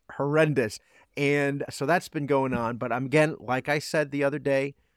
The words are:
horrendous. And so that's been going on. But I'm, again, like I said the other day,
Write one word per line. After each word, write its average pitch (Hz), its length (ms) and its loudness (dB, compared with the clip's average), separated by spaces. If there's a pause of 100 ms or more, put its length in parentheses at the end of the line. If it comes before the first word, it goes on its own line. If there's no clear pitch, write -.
(160)
horrendous. 143 600 2 (400)
And 143 500 0
so 139 160 -6
that's 170 240 0
been 147 160 -4
going 135 300 2
on. 117 240 -2
But 120 140 -4
I'm, 123 120 -2
again, 151 340 2
like 127 300 -4
I 147 100 0
said 151 320 -2
the 143 140 -2
other 139 140 0
day, 139 360 0 (220)